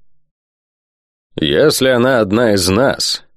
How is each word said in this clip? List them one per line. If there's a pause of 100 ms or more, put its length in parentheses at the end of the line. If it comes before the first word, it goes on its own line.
(1400)
«Если
она
одна
из
нас», (120)